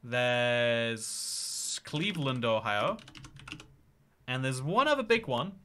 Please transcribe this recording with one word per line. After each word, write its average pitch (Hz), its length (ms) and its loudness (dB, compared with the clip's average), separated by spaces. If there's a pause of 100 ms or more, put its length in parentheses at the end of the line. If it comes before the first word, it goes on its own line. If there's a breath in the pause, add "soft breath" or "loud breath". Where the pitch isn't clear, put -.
There's... 120 1800 0
Cleveland, 147 600 -2
Ohio. 113 540 2 (1300)
And 127 160 -2
there's 131 200 -2
one 214 240 4
other 277 160 4
big 226 240 2
one. 131 260 -2 (120)